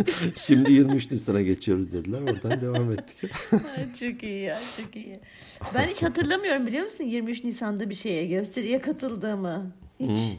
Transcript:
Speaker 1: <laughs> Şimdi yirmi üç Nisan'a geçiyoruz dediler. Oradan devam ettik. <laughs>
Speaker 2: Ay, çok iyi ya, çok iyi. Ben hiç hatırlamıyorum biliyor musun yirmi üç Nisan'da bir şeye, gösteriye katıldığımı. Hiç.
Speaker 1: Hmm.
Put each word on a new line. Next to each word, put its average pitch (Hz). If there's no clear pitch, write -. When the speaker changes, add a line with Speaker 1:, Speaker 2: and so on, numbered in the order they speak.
Speaker 1:
<laughs> 170
Şimdi 139
yirmi 139
üç 123
Nisan'a 113
geçiyoruz 92
dediler. 90
Oradan 123
devam 123
ettik. -
<laughs> 190
Speaker 2:
Ay, 254
çok 240
iyi 202
ya, 165
çok 214
iyi. 208
Ben 269
hiç 370
hatırlamıyorum 339
biliyor 262
musun 427
yirmi 233
üç 240
Nisan'da 214
bir 185
şeye, 175
gösteriye 208
katıldığımı. 202
Hiç. 262
Speaker 1:
Hmm. 104